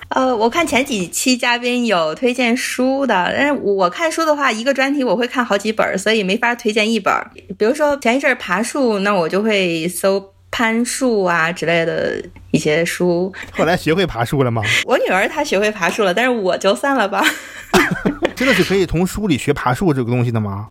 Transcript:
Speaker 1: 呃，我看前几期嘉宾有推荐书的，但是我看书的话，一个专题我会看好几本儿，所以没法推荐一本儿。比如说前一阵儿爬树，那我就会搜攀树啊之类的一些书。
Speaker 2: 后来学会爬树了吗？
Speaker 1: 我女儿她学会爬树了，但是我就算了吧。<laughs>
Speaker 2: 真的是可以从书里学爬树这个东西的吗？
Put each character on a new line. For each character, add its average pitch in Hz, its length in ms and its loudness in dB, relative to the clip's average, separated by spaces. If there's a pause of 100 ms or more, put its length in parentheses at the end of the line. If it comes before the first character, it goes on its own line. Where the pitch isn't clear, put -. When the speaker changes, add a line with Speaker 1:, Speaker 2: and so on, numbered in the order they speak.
Speaker 1:
呃， 262 260 2
我 220 120 2
看 320 200 0
前 254 180 0
几 190 220 -4
期 - 280 0
嘉 240 220 0
宾 240 300 -2
有 165 260 2
推 240 180 0
荐 247 240 2
书 262 520 0
的， 180 280 2
但 262 120 2
是 294 60 2
我 190 360 2
看 320 220 -2
书 330 120 -2
的 302 120 2
话， 277 160 0
一 220 120 -4
个 277 80 2
专 269 220 0
题 285 100 0
我 208 120 0
会 240 100 0
看 254 180 -2
好 208 140 0
几 214 140 -2
本 208 120 0
儿， - 140 -2
所 214 160 0
以 226 80 2
没 190 160 0
法 233 160 0
推 226 180 -2
荐 214 200 2
一 226 80 2
本 151 120 0
儿。 - 200 -2 (260)
比 208 80 0
如 240 80 4
说 294 240 0
前 240 180 2
一 277 40 0
阵 294 100 2
儿 247 60 2
爬 185 260 -2
树， 233 380 0
那 202 160 0
我 170 120 2
就 185 140 0
会 180 460 0
搜 196 360 0 (280)
攀 226 340 0
树 233 380 0
啊 170 280 0
之 170 140 -6
类 165 180 2
的 160 400 -4 (280)
一 151 80 2
些 156 260 2
书。 180 480 0 (180)
Speaker 2:
后 185 140 0
来 170 100 2
学 151 180 0
会 185 120 0
爬 117 180 -2
树 131 200 2
了 123 80 0
吗？ 113 100 -2 (240)
Speaker 1:
我 240 140 0
女 523 80 0
儿 202 200 2
她 - 160 -4
学 190 140 -2
会 214 140 2
爬 185 180 -2
树 220 140 0
了， 185 100 2
但 220 100 0
是 262 60 2
我 196 260 0
就 196 200 2
算 277 200 0
了 214 120 2
吧。 196 160 0 (640)
<laughs> - 500 -4
Speaker 2:
真 254 120 -2
的 254 60 6
是 180 120 4
可 185 100 0
以 190 100 2
从 165 220 0
书 208 200 -4
里 139 120 2
学 - 120 0
爬 127 220 0
树 175 180 2
这 131 120 0
个 113 80 -2
东 123 120 2
西 120 80 0
的 113 80 0
吗？ 104 320 -4